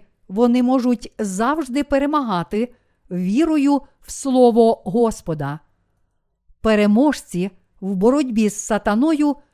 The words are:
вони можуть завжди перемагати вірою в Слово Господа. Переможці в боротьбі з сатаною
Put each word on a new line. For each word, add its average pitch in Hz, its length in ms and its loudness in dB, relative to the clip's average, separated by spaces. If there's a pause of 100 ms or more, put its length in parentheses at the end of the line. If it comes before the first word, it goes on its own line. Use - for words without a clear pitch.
(280)
вони 240 360 2
можуть 247 560 -2
завжди 254 640 -4
перемагати 247 880 -2 (380)
вірою 277 720 0 (200)
в - 100 -20
Слово 240 760 2
Господа. 165 760 -4 (1000)
Переможці 208 920 2 (300)
в 196 140 -6
боротьбі 226 540 2
з - 60 -6
сатаною 277 800 0 (180)